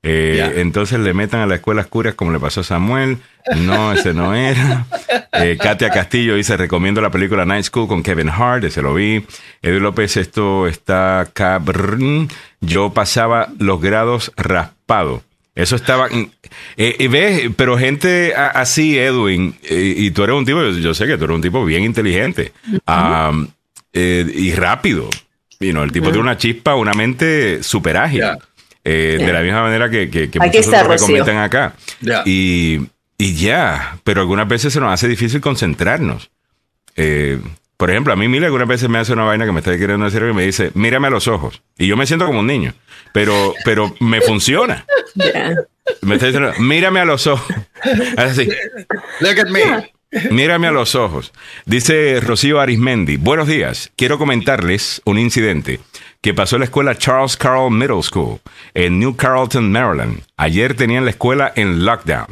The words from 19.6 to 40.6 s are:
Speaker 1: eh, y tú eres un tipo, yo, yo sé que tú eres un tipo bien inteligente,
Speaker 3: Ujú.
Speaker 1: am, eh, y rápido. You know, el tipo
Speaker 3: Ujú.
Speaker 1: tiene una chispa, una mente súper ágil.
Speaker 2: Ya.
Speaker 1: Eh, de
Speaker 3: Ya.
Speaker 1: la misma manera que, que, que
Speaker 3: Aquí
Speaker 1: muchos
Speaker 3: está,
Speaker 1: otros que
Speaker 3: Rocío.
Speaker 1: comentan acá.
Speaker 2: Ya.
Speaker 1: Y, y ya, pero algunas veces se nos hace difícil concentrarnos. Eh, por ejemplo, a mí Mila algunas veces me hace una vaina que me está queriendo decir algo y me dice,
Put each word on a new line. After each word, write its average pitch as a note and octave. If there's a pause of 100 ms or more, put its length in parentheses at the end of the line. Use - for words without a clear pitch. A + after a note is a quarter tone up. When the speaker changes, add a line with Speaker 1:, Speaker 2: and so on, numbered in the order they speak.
Speaker 1:
eh, F2
y G2+
tú G2+
eres A#2
un C#3
tipo, D3+
yo, A#2+
yo E2
sé G#2
que D3+
tú D#2
eres D#2+
un D#2+
tipo F#2
bien E2
inteligente, A2 (160)
Speaker 3:
Ujú. G3+
Speaker 1:
am, E2 (440)
eh, F2+
y F2
rápido. F2+ (500)
You F#2+
know, D#2
el D2
tipo E2
Speaker 3:
Ujú. D#2+
Speaker 1:
tiene A2
una A2
chispa, A#2
una G#2+
mente B2
súper E2
ágil. C#3
Speaker 2:
Ya. G2 (480)
Speaker 1:
Eh, D#2+
de E2
Speaker 3:
Ya. F2
Speaker 1:
la E2
misma G#2
manera A2+
que, G2+
que, D#2+
que -
Speaker 3:
Aquí F3
Speaker 1:
muchos A3
Speaker 3:
está, G#3
Speaker 1:
otros -
que E3 (120)
Speaker 3:
Rocío. C3+
Speaker 1:
comentan G#2+
acá. B2 (280)
Speaker 2:
Ya. A2+
Speaker 1:
Y, F2 (360)
y G2
ya, F2
pero G2
algunas G2
veces A#2+
se D3
nos A2
hace G2
difícil A#2
concentrarnos. G#2+ (680)
Eh, D2 (380)
por F2+
ejemplo, B2+
a F#2+
mí G#2+
Mila C#3+
algunas B2
veces A#2+
me A#2
hace A2+
una A2+
vaina G#2+
que G2+
me D#2+
está F2+
queriendo G2+
decir G#2
algo A2+
y G2+
me F#2
dice, F#2+